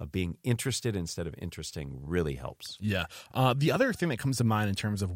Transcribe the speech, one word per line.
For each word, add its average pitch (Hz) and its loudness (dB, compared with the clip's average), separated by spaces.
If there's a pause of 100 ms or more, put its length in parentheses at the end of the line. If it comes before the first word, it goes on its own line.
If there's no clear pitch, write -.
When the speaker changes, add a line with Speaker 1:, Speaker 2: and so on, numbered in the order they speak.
Speaker 1:
of 76 -10
being 90 -2
interested 120 0
instead 85 -4
of - -8
interesting 76 -8
really 76 0
helps. - -10
Speaker 2:
Yeah. 95 0 (280)
Uh, 127 4
the 139 4
other 220 4
thing 170 0
that 123 0
comes 135 0
to 123 4
mind 107 4
in 98 0
terms 104 -2
of 92 0